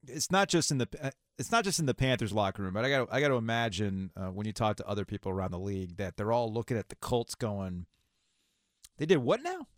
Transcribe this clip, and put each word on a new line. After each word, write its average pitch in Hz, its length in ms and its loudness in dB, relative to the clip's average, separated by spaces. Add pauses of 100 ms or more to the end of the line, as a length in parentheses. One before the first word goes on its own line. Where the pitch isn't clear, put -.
It's - 240 -4
not 196 180 6
just 170 220 4
in 151 60 2
the, 123 120 2 (140)
uh, 135 80 -2 (280)
it's 131 120 -4
not 233 140 4
just 185 160 0
in 156 60 2
the 127 80 4
Panthers 123 360 2
locker 101 320 0
room, 92 120 -4
but 110 100 0
I 135 60 2
gotta, 131 200 2
I 123 120 2
gotta 139 140 4
imagine, 107 760 -2
uh, 95 120 -6
when 95 200 -6
you 110 60 -4
talk 107 240 0
to - 100 -10
other 101 200 -4
people 98 260 -6
around 92 180 -2
the 87 80 -6
league 95 380 -6
that 95 220 -6
they're 107 120 -2
all 117 220 0
looking 117 240 -2
at 104 140 -6
the - 60 -14
Colts - 380 -2
going, 95 520 -6 (1120)
"They 151 80 -2
did 170 100 6
what 151 260 2
now 349 240 -6 (120)